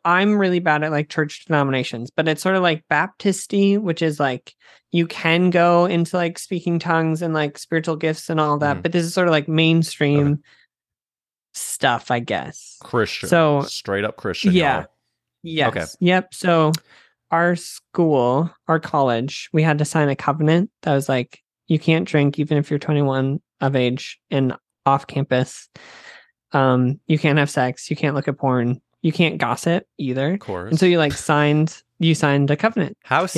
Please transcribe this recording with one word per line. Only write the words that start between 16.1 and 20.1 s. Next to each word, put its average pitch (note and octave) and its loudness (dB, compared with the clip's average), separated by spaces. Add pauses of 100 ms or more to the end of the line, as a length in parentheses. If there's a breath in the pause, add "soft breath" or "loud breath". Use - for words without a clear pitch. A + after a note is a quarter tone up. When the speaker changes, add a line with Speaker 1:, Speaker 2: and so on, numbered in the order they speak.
Speaker 1:
So D#3+ 2 (580 loud breath)
our E3+ 2
school, D3 0 (160)
our D#3+ 2
college, C3 -2
we D#3 2
had D#3 2
to D3+ 2
sign D3+ 0
a C#3 0